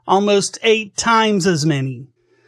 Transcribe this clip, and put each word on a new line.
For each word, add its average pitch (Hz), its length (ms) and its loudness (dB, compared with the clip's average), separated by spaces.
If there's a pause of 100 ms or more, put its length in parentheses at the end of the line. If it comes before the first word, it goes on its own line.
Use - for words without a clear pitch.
almost 202 560 0
eight 220 340 -2
times 220 500 2
as 160 180 0
many. 135 440 -2 (400)